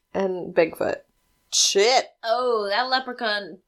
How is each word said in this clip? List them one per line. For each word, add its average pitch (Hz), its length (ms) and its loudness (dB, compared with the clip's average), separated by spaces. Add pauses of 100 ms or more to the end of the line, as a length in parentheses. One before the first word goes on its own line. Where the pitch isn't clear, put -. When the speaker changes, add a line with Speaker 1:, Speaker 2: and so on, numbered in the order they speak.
Speaker 1:
<laughs> - 120 -20
Speaker 2:
And 185 420 -4
Bigfoot. - 440 0 (520)
Shit. 220 540 4 (180)
Speaker 1:
Oh, 226 460 0
that 240 200 0
leprechaun 233 800 -4